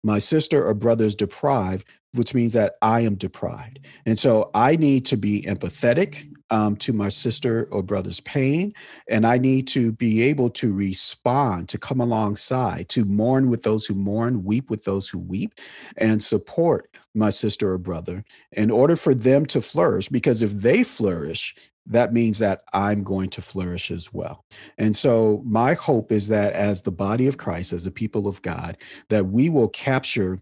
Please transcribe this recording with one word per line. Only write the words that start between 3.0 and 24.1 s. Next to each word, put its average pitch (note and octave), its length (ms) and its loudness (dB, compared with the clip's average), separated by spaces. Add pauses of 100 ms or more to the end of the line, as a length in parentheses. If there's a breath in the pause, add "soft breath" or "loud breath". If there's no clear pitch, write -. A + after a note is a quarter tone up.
am G#2+ 140 2
deprived. - 640 -8 (260 loud breath)
And A2 140 2
so A2+ 340 4
I B2+ 220 4
need C#3 320 2
to C3 100 0
be G#2 260 0
empathetic, A#2+ 840 -2 (200)
um, G#2+ 260 2
to A#2 180 -4
my G2+ 160 -2
sister A2+ 640 -2
or G2+ 100 -4
brother's F#2+ 380 -4
pain, D3+ 540 0 (360 loud breath)
and A2 160 2
I B2 140 4
need C3 300 2
to A#2 220 2
be A2 300 0
able C3 300 2
to A2+ 200 -2
respond, G2 1000 -2
to - 100 -6
come B2+ 200 -4
alongside, A2 920 -2
to A2+ 160 0
mourn B2 440 2
with A#2 140 -2
those G#2+ 240 0
who G2+ 80 -4
mourn, G#2 480 -2
weep A2+ 260 -2
with G#2+ 140 -6
those G2 260 -4
who F#2+ 80 -10
weep, F2+ 380 -6 (420 loud breath)
and - 240 2
support - 760 -2 (200 loud breath)
my G#2+ 160 2
sister G#2 400 -2
or F2+ 80 -2
brother F2+ 440 -8 (280 soft breath)
in G#2+ 180 2
order C3+ 260 4
for C#3+ 200 2
them C3 320 4
to - 140 0
flourish. B2+ 480 0
Because A#2 340 0
if G2+ 80 0
they A#2+ 320 4
flourish, E2 720 -4 (320 soft breath)
that A#2 260 2
means A2+ 260 2
that G2 220 0 (100)
I'm G2+ 320 0
going F#2+ 280 -4
to - 100 -10
flourish F2+ 480 -6
as E2+ 240 -8